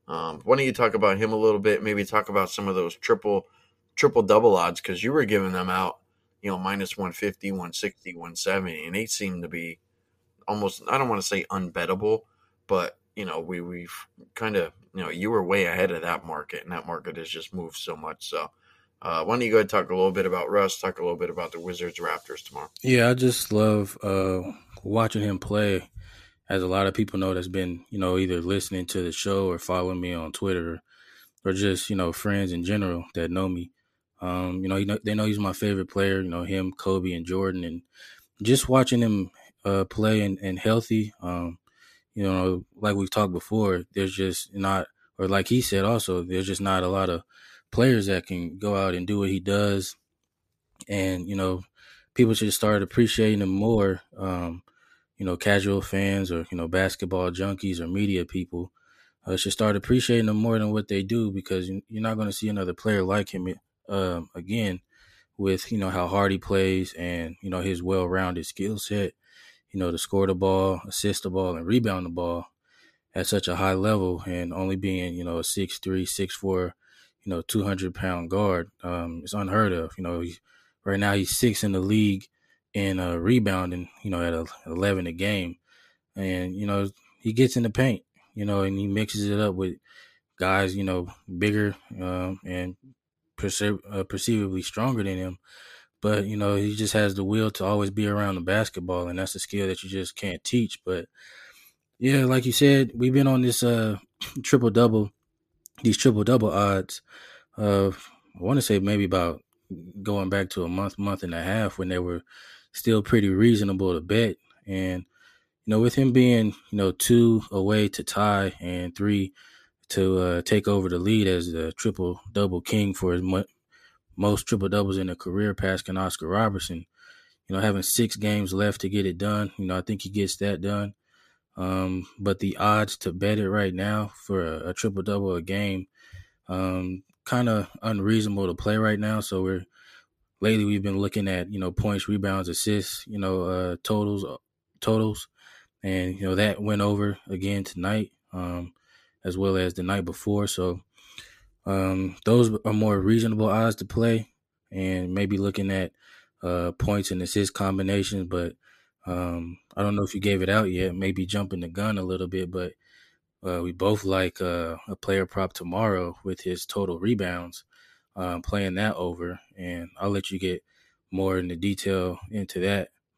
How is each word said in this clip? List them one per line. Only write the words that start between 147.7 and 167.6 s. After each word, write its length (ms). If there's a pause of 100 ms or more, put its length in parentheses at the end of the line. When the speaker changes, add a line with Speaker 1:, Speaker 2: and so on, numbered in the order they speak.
Speaker 2:
um, 400 (500)
as 140
well 180
as 200
the 80
night 200
before. 440
So, 320 (880)
um, 480 (100)
those 240 (160)
are 80
more 260
reasonable 500
odds 260
to 100
play, 440 (420)
and 420
maybe 240
looking 320
at, 220 (500)
uh, 300
points 400
and 100
assist 320
combinations. 720
But, 280 (500)
um, 540 (180)
I 60
don't 120
know 80
if 120
you 60
gave 200
it 80
out 220
yet, 240
maybe 320
jumping 320
the 80
gun 320
a 40
little 240
bit, 220
but, 240 (720)
uh, 160
we 100
both 320
like, 380
uh, 360 (100)
a 80
player 320
prop 260
tomorrow 680
with 180
his 240
total 320
rebounds, 640 (520)